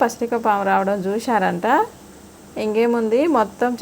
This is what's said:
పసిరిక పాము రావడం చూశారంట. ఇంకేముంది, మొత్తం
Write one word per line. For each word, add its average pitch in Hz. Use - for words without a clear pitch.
పసిరిక 233
పాము 214
రావడం 196
చూశారంట. 202
ఇంకేముంది, 226
మొత్తం 247